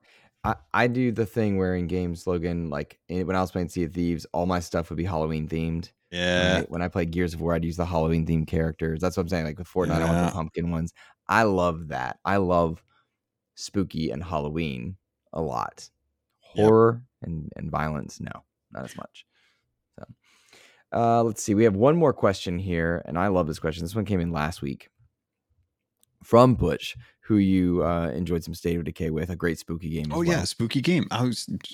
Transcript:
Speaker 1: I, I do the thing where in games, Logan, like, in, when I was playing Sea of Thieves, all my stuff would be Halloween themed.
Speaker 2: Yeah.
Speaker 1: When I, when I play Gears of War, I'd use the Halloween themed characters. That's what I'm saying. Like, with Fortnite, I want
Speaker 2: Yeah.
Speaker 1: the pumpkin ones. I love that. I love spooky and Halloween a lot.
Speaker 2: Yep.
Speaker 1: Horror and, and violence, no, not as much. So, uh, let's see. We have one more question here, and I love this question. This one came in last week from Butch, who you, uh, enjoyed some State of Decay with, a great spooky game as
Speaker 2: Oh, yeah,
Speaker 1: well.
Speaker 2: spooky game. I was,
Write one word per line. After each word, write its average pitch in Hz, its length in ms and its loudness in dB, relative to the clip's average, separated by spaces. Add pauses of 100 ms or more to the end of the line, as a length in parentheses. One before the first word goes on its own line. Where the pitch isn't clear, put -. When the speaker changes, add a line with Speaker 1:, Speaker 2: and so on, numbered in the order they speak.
(460)
Speaker 1:
I, 110 100 0 (180)
I 113 140 4
do 123 220 2
the 110 140 0
thing 104 320 0
where 92 180 2
in 90 120 -2
games, 87 400 -4
Logan, 85 420 -2
like, 73 300 -8 (100)
in, 90 180 -2
when 92 80 -2
I 92 60 2
was 92 100 0
playing 90 200 -4
Sea 87 140 -2
of 82 100 -6
Thieves, 85 400 -2
all 87 100 0
my 90 160 0
stuff 85 300 -4
would 80 80 -8
be 85 80 -2
Halloween 78 420 -2
themed. 82 420 -4 (200)
Speaker 2:
Yeah. 90 460 2
Speaker 1:
When 92 40 2
I, - 60 -2
when 85 160 -6
I 90 60 -2
play 87 180 -2
Gears 85 260 -2
of 82 80 -8
War, 85 140 0
I'd 82 100 0
use 82 140 -4
the 85 80 0
Halloween 82 400 2
themed 80 220 2
characters. 80 520 -2
That's 87 160 -2
what 95 60 0
I'm 82 80 -4
saying. 82 160 -2
Like, 73 120 -8
with 90 100 -12
Fortnite, 87 240 0 (100)
I - 20 0
want 82 80 2
Speaker 2:
Yeah. 87 140 2
Speaker 1:
the 82 60 0
pumpkin 82 380 -4
ones. 82 220 -2 (340)
I 110 180 4
love 87 440 2
that. 64 380 -6
I 98 100 2
love 87 480 2 (680)
spooky 80 560 -4
and 67 120 -6
Halloween 78 760 -4 (340)
a 80 80 -6
lot. 60 480 -6 (680)
Speaker 2:
Yep. 104 120 4
Speaker 1:
Horror 113 360 6 (200)
and, 78 340 -8
and - 140 -8
violence, 76 500 -4
no, - 240 -12 (260)
not - 140 -10
as - 140 -16
much. - 260 -18 (720)
So, - 60 -16 (880)
uh, 117 300 4
let's 117 200 -2
see. 107 120 2
We 107 100 6
have 110 100 6
one 131 220 6
more 156 160 4
question 95 460 0
here, 85 480 0
and 78 120 -4
I 95 100 2
love 90 180 2
this 78 140 -4
question. 82 220 -4
This 82 120 -8
one 110 100 -2
came 95 160 0
in 85 100 -2
last 80 300 -4
week 69 300 -8 (1300)
from 123 320 8
Butch, - 420 -2 (240)
who - 160 0
you, 92 480 4
uh, 85 240 0
enjoyed 82 360 -2
some 82 100 -10
State 85 240 -2
of 82 60 -4
Decay 80 260 -6
with, 78 200 -4
a 87 60 -6
great 82 220 -2
spooky 85 320 -8
game 76 200 -4
as 73 80 -2
Speaker 2:
Oh, 170 40 0
yeah, 170 160 2
Speaker 1:
well. 92 80 -2
Speaker 2:
spooky 117 340 -2
game. 151 300 2
I 113 140 -2
was, 123 240 -4 (260)